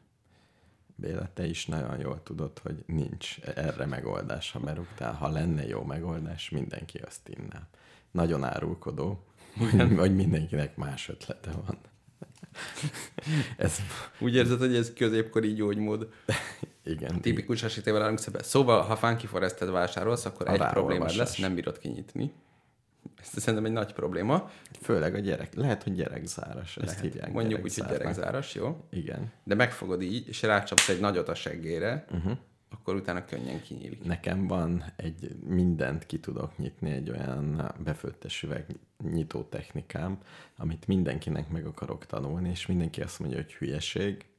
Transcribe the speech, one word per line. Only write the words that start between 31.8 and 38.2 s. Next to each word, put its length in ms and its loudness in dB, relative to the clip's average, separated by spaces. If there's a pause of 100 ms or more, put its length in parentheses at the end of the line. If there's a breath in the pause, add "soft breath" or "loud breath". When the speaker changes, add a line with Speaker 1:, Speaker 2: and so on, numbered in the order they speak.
Speaker 1:
Mhm. 200 0 (380)
Speaker 2:
akkor 260 -4
utána 300 -2
könnyen 360 -6
kinyílik. 420 -12
Speaker 1:
Nekem 440 0
van 360 0 (120)
egy 400 -8 (120)
mindent 580 4
ki 140 -4
tudok 380 -6
nyitni, 340 -4
egy 180 -4
olyan 640 -2 (100)
befőttes 600 -6